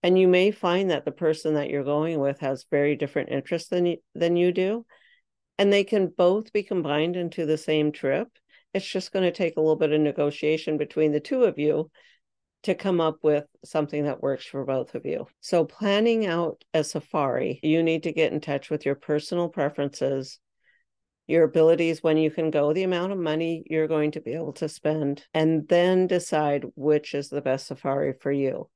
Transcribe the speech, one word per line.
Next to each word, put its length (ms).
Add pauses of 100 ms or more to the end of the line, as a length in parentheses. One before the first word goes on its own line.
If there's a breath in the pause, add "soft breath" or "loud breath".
And 160
you 100
may 240
find 380
that 160
the 60
person 440
that 140
you're 140
going 360
with 200
has 320
very 240
different 340
interests 400
than 140
y-, 140 (180)
than 220
you 140
do. 340 (760 soft breath)
And 120
they 120
can 240
both 460
be 100
combined 520
into 300
the 120
same 340
trip. 380 (440 soft breath)
It's 140
just 240
gonna 200
take 260
a 40
little 140
bit 160
of 100
negotiation 760
between 340
the 80
two 240
of 160
you 320 (720 soft breath)
to 100
come 260
up 220
with 240 (180)
something 420
that 180
works 200
for 220
both 300
of 100
you. 220 (120)
So 260
planning 600
out 380 (100)
a 100
safari, 800
you 220
need 200
to 80
get 220
in 80
touch 300
with 160
your 80
personal 540
preferences, 920 (880)
your 160
abilities, 580
when 160
you 140
can 180
go, 240
the 80
amount 300
of 80
money 480
you're 200
going 240
to 80
be 140
able 200
to 140
spend, 640
and 360
then 400
decide 680
which 400
is 160
the 100
best 280
safari 520
for 120
you. 440